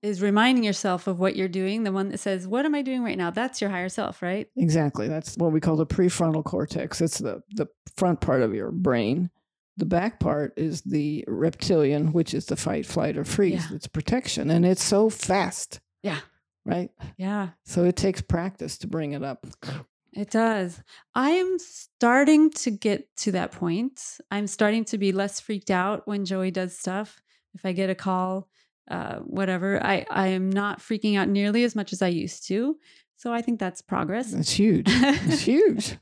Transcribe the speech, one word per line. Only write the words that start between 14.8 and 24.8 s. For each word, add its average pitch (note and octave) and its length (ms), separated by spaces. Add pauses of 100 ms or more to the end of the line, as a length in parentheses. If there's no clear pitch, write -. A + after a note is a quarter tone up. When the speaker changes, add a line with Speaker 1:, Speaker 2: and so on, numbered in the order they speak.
Speaker 2:
so G#3+ 260
fast. F#3 680 (240)
Speaker 1:
Yeah. D#3+ 160 (460)
Speaker 2:
Right? F3+ 260 (260)
Speaker 1:
Yeah. G3 320 (160)
Speaker 2:
So - 180
it F3+ 120
takes F#3+ 260
practice E3+ 580
to - 80
bring D3+ 260
it C#3 100
up. C3+ 220 (680)
Speaker 1:
It G3+ 180
does. G#3+ 500 (320)
I C4+ 180
am F#4 280
starting C#4+ 920
to - 200
get G3+ 360 (100)
to - 160
that F3+ 180
point. F#3+ 500 (300)
I'm G#3 160
starting G#3+ 380